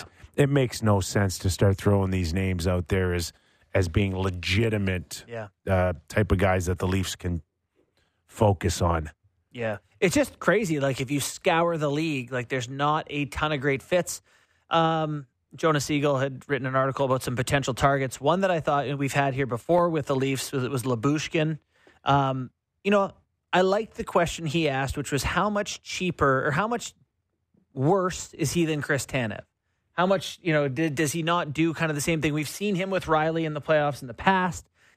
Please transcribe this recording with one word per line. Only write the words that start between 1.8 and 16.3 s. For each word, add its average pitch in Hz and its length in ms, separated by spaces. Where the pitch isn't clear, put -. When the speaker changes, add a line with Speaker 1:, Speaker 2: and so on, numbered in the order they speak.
Speaker 2:
these 90 220
names 95 340
out 90 220
there 92 240
as, 87 180
as 95 140
being 95 280
legitimate, 95 1120
Speaker 1:
Yeah. 113 200
Speaker 2:
uh, 92 260
type 107 220
of 95 60
guys 92 300
that 90 120
the 95 80
Leafs 92 280
can 87 260
focus 101 560
on. 82 280
Speaker 1:
Yeah. 113 260
It's 180 140
just 285 260
crazy. 175 400
Like, 135 220
if 123 80
you 143 100
scour 170 580
the 151 120
league, 143 420
like, 123 180
there's 127 200
not 147 400
a 143 160
ton 156 260
of 143 100
great 139 200
fits. - 400
Um, 160 560
Jonas 151 300
Siegel 143 320
had 131 300